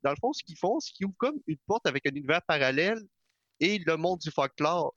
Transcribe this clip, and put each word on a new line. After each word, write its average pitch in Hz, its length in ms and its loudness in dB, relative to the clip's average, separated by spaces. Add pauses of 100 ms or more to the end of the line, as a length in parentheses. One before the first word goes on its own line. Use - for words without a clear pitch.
dans 139 60 2
le 139 100 0
fond, 269 140 -2
ce - 100 -10
qu'ils 160 140 -18
font, 220 200 0
c'est - 140 -8
qu'ils 190 140 -4
ouvrent 190 100 -6
comme 294 300 -2
une 156 100 -2 (100)
porte 208 200 0
avec 143 200 0
un 143 40 0
univers 147 320 0
parallèle 156 580 2 (580)
et 196 200 2
le 165 180 0
monde 170 240 0
du 156 100 -8
folklore. 151 680 0